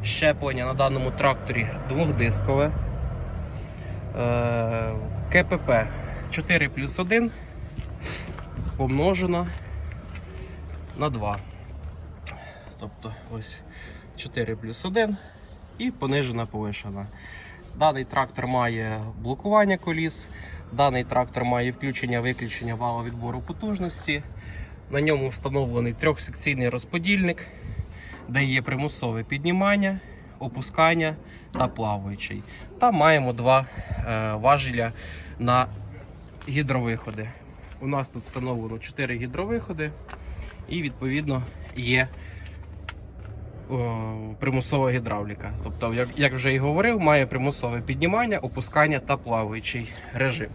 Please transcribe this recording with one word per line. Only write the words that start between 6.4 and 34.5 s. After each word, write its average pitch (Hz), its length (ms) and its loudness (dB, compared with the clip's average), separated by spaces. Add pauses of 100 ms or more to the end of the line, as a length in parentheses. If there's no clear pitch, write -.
плюс 139 300 -4
один 220 320 4 (1500)
помножено 175 720 4 (1500)
на 147 120 2
два. 104 280 -2 (1400)
Тобто 107 340 -10 (180)
ось 110 300 -10 (540)
чотири 113 400 -4
плюс 113 300 -8
один 208 320 2 (600)
і 247 140 -2
понижена 131 540 0
повишена. 101 600 -6 (680)
Даний 139 300 4
трактор 127 420 0
має 113 540 2 (180)
блокування 196 580 4
коліс, 160 520 -2 (440)
даний 127 300 4
трактор 123 420 0
має 123 260 2
включення-виключення 120 1040 -2
валу 117 280 -2
відбору 120 380 -6
потужності. 175 840 -2 (680)
На 143 100 2
ньому 143 280 4
встановлений 120 640 0
трьохсекційний 135 760 0
розподільник, 175 760 0 (800)
де 135 160 2
є 131 180 2
примусове 131 640 -2
піднімання, 190 760 4 (400)
опускання 160 760 4 (360)
та 127 160 2
плаваючий. 104 760 -2 (360)
Та 247 120 8
маємо 147 420 8
два, 131 320 6 (420)
е, 110 260 0
важеля 120 580 4 (480)